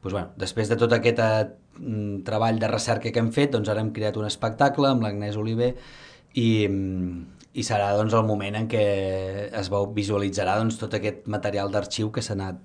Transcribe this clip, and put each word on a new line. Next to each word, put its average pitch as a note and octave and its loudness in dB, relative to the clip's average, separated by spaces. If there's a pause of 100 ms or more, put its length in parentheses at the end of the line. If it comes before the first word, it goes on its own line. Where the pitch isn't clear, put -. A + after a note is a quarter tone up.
Pues, F#2+ -6
bueno, F#2 -6
després G#2+ -2
de A2+ 2
tot A#2 4
aquest, A#2 4
eh, A2 4 (320)
mm, G#2 -4
treball A2 2
de A2 0
recerca A2+ -2
que A#2 0
hem A2+ 2
fet, C#3+ 2
doncs, G#2+ 2
ara G#2+ 0
hem A2 -2
creat G#2+ -2
un G#2+ -2
espectacle C#3 2
amb A#2+ 2
l'Agnès G#2 -4
Oliver A2+ 0 (580)
i, A2+ 4
mm, F#2 -2 (280)
i A2+ -4
serà, G2+ 2
doncs, A2 2
el A2+ 4
moment G2+ -2
en A2+ -2
què A2+ 2 (680)
es G2 -6
veu-, G2+ 0
visualitzarà, G2+ 0
doncs, A2+ 0
tot G#2 -6
aquest - -4
material G2+ -2
d'arxiu G#2 -2
que A2+ -4
s'ha G#2+ -6
anat F#2+ -6